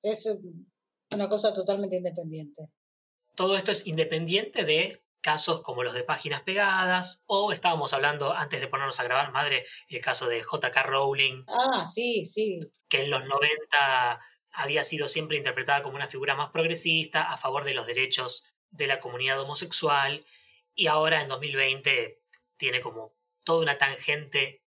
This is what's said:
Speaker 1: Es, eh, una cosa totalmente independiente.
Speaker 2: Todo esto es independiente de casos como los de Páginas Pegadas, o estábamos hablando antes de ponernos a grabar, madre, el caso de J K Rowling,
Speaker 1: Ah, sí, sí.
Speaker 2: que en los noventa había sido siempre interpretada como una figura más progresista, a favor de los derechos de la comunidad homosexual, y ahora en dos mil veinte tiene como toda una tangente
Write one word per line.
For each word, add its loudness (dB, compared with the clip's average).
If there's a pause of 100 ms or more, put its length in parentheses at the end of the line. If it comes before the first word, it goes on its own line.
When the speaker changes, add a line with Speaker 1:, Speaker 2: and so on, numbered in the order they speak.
Speaker 1:
Es, -2
eh, -2 (760)
una -2
cosa 4
totalmente 0
independiente. -8 (640)
Speaker 2:
Todo 2
esto 0
es -2
independiente 0
de 0 (200)
casos 0
como -4
los -2
de -4
Páginas -4
Pegadas, 2
o 2
estábamos 2
hablando 2
antes -2
de -4
ponernos -2
a 0
grabar, 2
madre, 0 (240)
el -8
caso 0
de 0
J -2
K 4
Rowling, 0
Speaker 1:
Ah, 2
sí, 0
sí. -2 (280)
Speaker 2:
que 2
en -2
los -2
noventa 2 (320)
había -2
sido -2
siempre -2
interpretada 0
como -8
una -6
figura -2
más -4
progresista, 0 (100)
a -6
favor -2
de 0
los -4
derechos 0 (260)
de -4
la 0
comunidad -2
homosexual, 0 (500)
y 2
ahora 4
en -6
dos -6
mil -6
veinte 0 (340)
tiene -2
como -12 (300)
toda 4
una 2
tangente -2 (100)